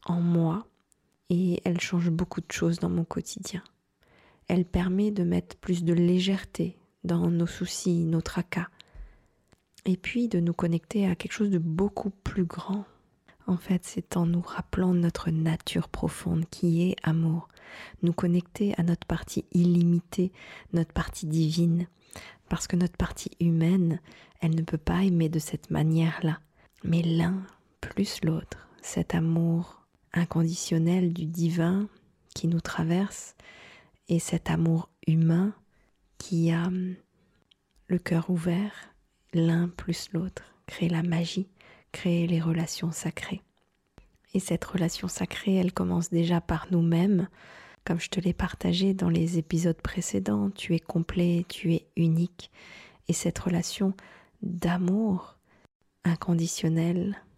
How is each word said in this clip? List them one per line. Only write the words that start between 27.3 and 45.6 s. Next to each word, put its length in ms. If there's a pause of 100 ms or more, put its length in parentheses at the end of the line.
plus 440
l'autre, 440 (140)
cet 320
amour 720 (260)
inconditionnel 1000
du 140
divin 640 (460)
qui 140
nous 120
traverse 760 (720)
et 100
cet 320
amour 380 (180)
humain 480 (640)
qui 320
a, 160
hum, 280 (920)
le 120
cœur 320
ouvert, 420 (600)
l'un 360
plus 440
l'autre, 300 (240)
crée 220
la 160
magie, 440 (440)
crée 340
les 140
relations 500
sacrées. 520 (920)
Et 60
cette 240
relation 420
sacrée, 480
elle 180